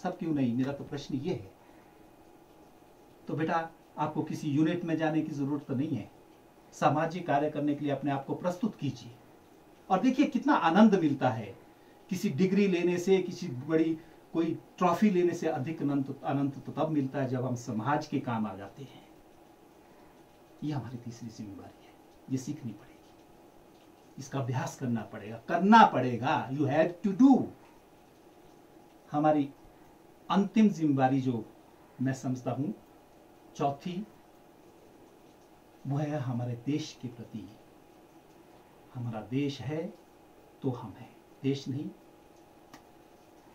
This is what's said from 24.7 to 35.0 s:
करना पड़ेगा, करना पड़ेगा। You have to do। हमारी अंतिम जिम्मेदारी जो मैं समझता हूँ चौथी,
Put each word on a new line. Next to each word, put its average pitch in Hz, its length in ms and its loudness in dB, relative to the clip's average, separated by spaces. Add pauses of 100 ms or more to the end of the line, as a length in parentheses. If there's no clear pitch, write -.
करना 117 240 -2
पड़ेगा, 110 460 -14
करना 196 360 8
पड़ेगा। 127 640 0
You 135 180 0
have 156 240 2 (140)
to 190 160 0
do। 262 200 10 (1700)
हमारी 151 380 2 (800)
अंतिम 196 400 6
जिम्मेदारी 139 520 2
जो 120 220 -2 (580)
मैं 131 120 2
समझता 127 380 -4
हूँ 143 220 -4 (840)
चौथी, 175 500 -4 (1800)